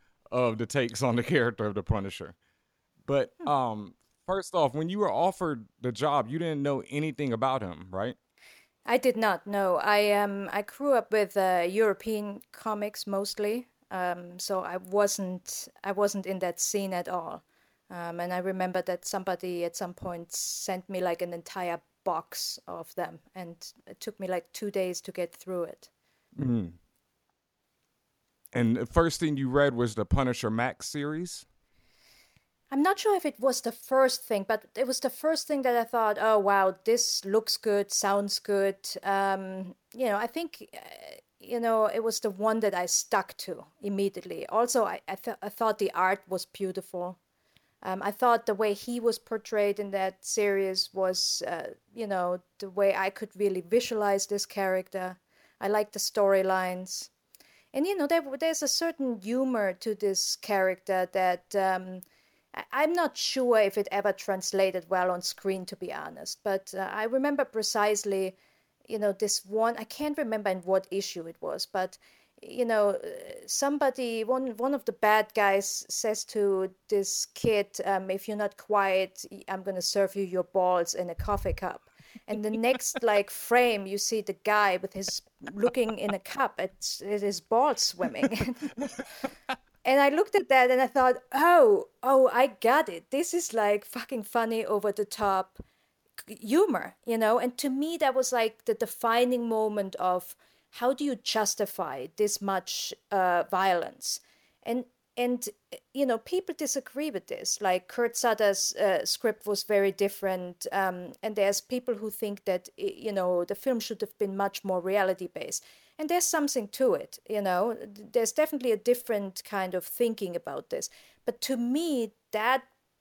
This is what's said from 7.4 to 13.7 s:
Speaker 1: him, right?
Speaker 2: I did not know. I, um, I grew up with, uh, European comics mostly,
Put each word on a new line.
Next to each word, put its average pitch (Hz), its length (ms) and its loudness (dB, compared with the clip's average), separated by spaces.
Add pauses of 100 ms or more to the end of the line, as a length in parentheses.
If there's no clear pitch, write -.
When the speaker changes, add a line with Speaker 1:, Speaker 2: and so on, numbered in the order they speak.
Speaker 1:
him, 87 300 -10
right? 101 240 -4 (720)
Speaker 2:
I 240 100 4
did 247 200 2
not 208 300 0
know. 196 300 0
I, 208 360 4
um, 202 380 0
I 208 120 -2
grew 277 300 -2
up - 180 2
with, 208 260 2
uh, 185 320 2
European 208 720 -2 (100)
comics 208 560 -6
mostly, 208 600 -4 (240)